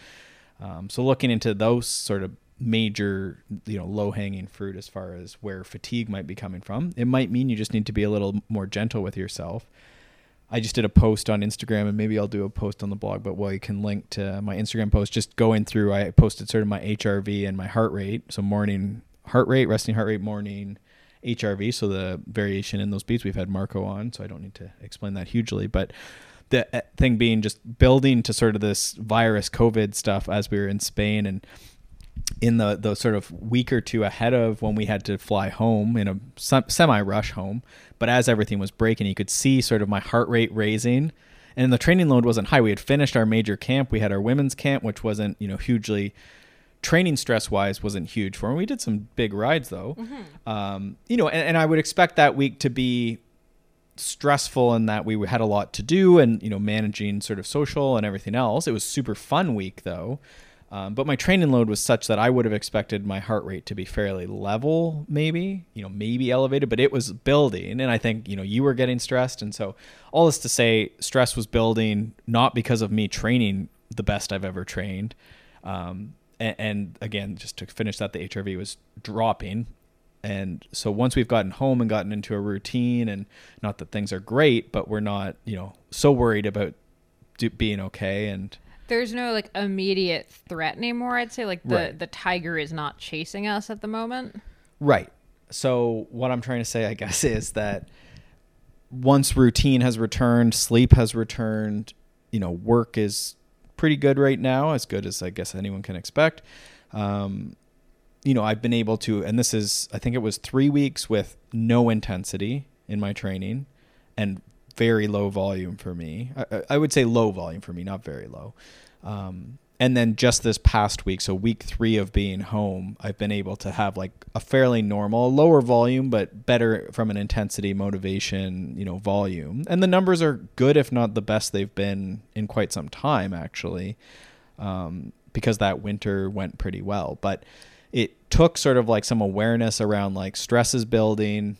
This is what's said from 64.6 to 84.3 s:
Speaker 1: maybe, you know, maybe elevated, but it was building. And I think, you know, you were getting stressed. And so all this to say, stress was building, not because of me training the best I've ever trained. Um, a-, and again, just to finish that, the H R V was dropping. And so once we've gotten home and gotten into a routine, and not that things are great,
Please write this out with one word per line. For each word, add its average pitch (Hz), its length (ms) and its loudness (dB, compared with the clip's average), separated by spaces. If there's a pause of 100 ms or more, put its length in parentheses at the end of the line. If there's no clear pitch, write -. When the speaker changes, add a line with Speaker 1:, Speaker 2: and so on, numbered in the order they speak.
Speaker 1:
maybe, 170 640 -2
you 107 100 -12
know, 95 60 -10
maybe 117 420 -2
elevated, 135 380 2
but 117 100 0
it 139 140 4
was 120 180 -2
building. 117 720 2
And 131 100 0
I 117 60 4
think, 113 320 -2
you 98 80 -6
know, 98 60 -6
you 107 200 0
were 139 120 4
getting 127 240 0
stressed. 127 420 -2
And 107 140 -8
so 98 220 -6 (360)
all 165 140 6
this 151 140 4
to 123 100 -6
say, 113 500 4
stress - 360 2
was 110 100 -4
building, 110 680 2 (140)
not 117 280 2
because 117 280 0
of 104 100 -2
me 107 160 2
training 107 640 0 (260)
the 110 60 -4
best 101 280 -4
I've 98 140 -4
ever 92 180 -6
trained. 98 520 -8 (500)
Um, 92 480 -10 (260)
a-, 113 220 -4
and 101 400 -6
again, 101 360 -6
just - 220 -16
to 95 80 -12
finish 107 300 -6
that, 101 160 -6
the 82 80 -8
H 92 160 -10
R 98 60 -6
V 95 160 -6
was 101 180 -10 (260)
dropping. 110 680 -2 (540)
And 98 500 -8
so - 180 -4
once 120 260 0
we've 117 120 2
gotten 101 240 0
home 131 280 0
and 113 80 0
gotten 104 240 -2
into 104 220 -6
a 101 60 -2
routine, 120 680 -2
and 101 160 -6 (380)
not 104 160 -6
that - 120 -14
things 104 220 -6
are 95 80 -6
great, 120 500 2